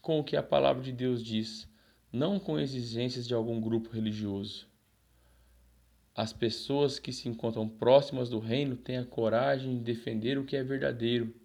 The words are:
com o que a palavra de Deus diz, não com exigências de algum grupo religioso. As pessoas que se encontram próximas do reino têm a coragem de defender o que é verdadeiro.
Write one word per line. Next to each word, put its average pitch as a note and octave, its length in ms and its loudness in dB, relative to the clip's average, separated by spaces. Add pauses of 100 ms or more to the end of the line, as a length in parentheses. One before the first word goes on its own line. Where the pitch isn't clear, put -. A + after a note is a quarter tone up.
com D#3+ 200 2
o - 20 -4
que C#3+ 140 -2
a C#3+ 60 0
palavra C#3 380 4
de C3 120 -6
Deus B2 280 0
diz, A2 460 -4 (460)
não E3+ 260 0
com E3 180 -2
exigências B2 720 -2
de A#2+ 60 -2
algum A2+ 260 0
grupo A2+ 300 0
religioso. G#2+ 760 -4 (1500)
As A2 160 -2
pessoas C#3 680 0
que - 140 -8
se - 160 -8
encontram A2+ 400 -2
próximas B2+ 600 4
do A#2 100 -2
reino B2 380 0
têm B2+ 220 -6
a B2 60 -4
coragem B2+ 720 2
de A#2 40 -4
defender A2+ 540 -2
o C#3 80 -2
que C3+ 100 -4
é C3+ 80 0
verdadeiro. A#2+ 800 0